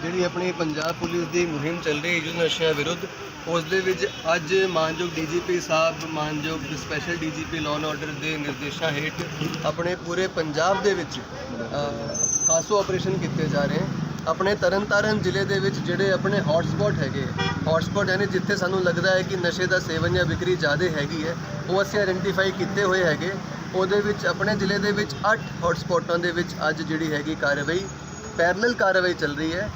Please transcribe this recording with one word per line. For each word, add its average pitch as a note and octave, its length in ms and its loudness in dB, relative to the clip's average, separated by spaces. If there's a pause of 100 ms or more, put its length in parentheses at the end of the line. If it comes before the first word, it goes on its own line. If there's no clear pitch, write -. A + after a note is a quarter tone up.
ਜਿਹੜੀ F3+ 200 0
ਆਪਣੀ F3+ 360 0
ਪੰਜਾਬ D#3 400 -2
ਪੁਲਿਸ E3+ 340 -2
ਦੀ F3 120 2
ਮੁਹਿੰਮ D#3 360 -2
ਚੱਲ D3 200 0
ਰਹੀ E3+ 100 0
ਹੈ E3 140 0
ਯੁੱਧ E3 160 -4
ਨਸ਼ਿਆਂ D#3+ 320 2
ਵਿਰੁੱਧ, E3 320 -2 (420)
ਉਸ E3 160 0
ਦੇ F3+ 160 2
ਵਿੱਚ F#3 280 0 (280)
ਅੱਜ E3 180 0 (160)
ਮਾਨਯੋਗ D#3+ 460 0
ਡੀ D#3+ 100 -2
ਜੀ E3 220 0
ਪੀ F3+ 120 2
ਸਾਹਿਬ, D#3+ 360 2 (180)
ਮਾਨਯੋਗ D3+ 640 -2
ਸਪੈਸ਼ਲ D#3+ 400 -4
ਡੀ D#3+ 200 -2
ਜੀ D#3+ 140 -6
ਪੀ E3 80 -4
ਲਾਅ D3+ 160 0
ਐਂਡ D#3 100 -2
ਆਰਡਰ D3+ 260 -4 (100)
ਦੇ D#3 160 -2
ਨਿਰਦੇਸ਼ਾਂ D3 540 -4
ਹੇਠ D3 220 -2 (520)
ਆਪਣੇ E3+ 300 0 (100)
ਪੂਰੇ F3 300 0
ਪੰਜਾਬ E3 480 2
ਦੇ G3+ 100 4
ਵਿੱਚ, F3 220 -4
ਅ, C3 60 -6 (1300)
ਕਾਸੋ G#3+ 320 4
ਆਪਰੇਸ਼ਨ F#3+ 380 0
ਕੀਤੇ D#3+ 300 -2
ਜਾ C#3+ 160 2
ਰਹੇ C#3+ 160 0
ਹਨ। - 280 -2 (200)
ਆਪਣੇ F#3 280 2
ਤਰਨਤਾਰਨ G3+ 680 2
ਜ਼ਿਲ੍ਹੇ F#3+ 240 2
ਦੇ G3 140 0
ਵਿੱਚ G3 160 0
ਜਿਹੜੇ F#3 360 0
ਆਪਣੇ F#3+ 360 2
ਹੌਟਸਪੌਟ D#3 520 2
ਹੈਗੇ, C#3 260 0 (420)
ਹੌਟਸਪੌਟ F3 420 2
ਯਾਨੀ F#3+ 160 2
ਜਿੱਥੇ F#3+ 300 0
ਸਾਨੂੰ F#3+ 280 0
ਲੱਗਦਾ F3 280 4
ਹੈ F#3 100 4
ਕਿ F#3 140 -2
ਨਸ਼ੇ F3 300 0
ਦਾ F#3 140 2
ਸੇਵਨ E3 340 0
ਜਾਂ F3+ 120 4
ਵਿਕਰੀ F3 300 2
ਜ਼ਿਆਦਾ D#3+ 420 2
ਹੈਗੀ D3+ 300 -2
ਹੈ, E3+ 80 -2 (340)
ਉਹ F#3+ 120 4
ਅਸੀਂ G3 180 0
ਆਇਡੈਂਟੀਫਾਈ F#3+ 520 2
ਕੀਤੇ F#3+ 320 0
ਹੋਏ F#3 200 4
ਹੈਗੇ। D#3+ 280 2 (420)
ਉਹਦੇ F#3+ 280 2
ਵਿੱਚ G#3 240 -2
ਆਪਣੇ F#3+ 300 0
ਜ਼ਿਲ੍ਹੇ G3+ 220 0
ਦੇ G3+ 140 0
ਵਿੱਚ G#3 200 0 (200)
ਅੱਠ A3 80 4 (240)
ਹੌਟਸਪੌਟਾਂ E3+ 560 0
ਦੇ F3 120 0
ਵਿੱਚ F3 240 -2 (140)
ਅੱਜ D#3 120 -2
ਜਿਹੜੀ D#3 320 -2
ਹੈਗੀ D3 220 -2
ਕਾਰਵਾਈ, D3 500 0 (520)
ਪੈਰਲਲ F#3+ 360 2
ਕਾਰਵਾਈ F#3 400 4
ਚੱਲ D3 220 -2
ਰਹੀ D#3+ 180 -2
ਹੈ। G3+ 220 -4